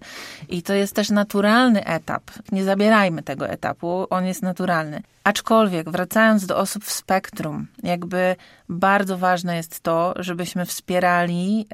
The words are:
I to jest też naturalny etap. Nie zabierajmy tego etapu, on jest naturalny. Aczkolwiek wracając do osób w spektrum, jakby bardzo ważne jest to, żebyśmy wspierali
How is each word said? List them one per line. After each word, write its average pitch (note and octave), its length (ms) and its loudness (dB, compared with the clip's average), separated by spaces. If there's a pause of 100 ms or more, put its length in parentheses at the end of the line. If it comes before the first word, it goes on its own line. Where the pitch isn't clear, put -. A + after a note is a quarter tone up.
(500)
I F3 140 -6
to G3 100 -2
jest G3 220 0
też G#3 140 0
naturalny G#3 760 4
etap. - 380 -4 (280)
Nie F#3+ 120 0
zabierajmy G3 600 4
tego C#3 260 -6
etapu, F3 600 -4
on F#3 160 0
jest F#3 160 -4
naturalny. F3 600 -2 (200)
Aczkolwiek G3+ 640 2
wracając G3 560 2
do F3 120 -2
osób G3 260 -2
w - 80 -8
spektrum, D#3 760 -4 (160)
jakby F3+ 520 0 (340)
bardzo F#3+ 480 2
ważne F3+ 380 0
jest E3 240 -8
to, E3+ 400 0
żebyśmy F3+ 460 -4
wspierali F3+ 1080 0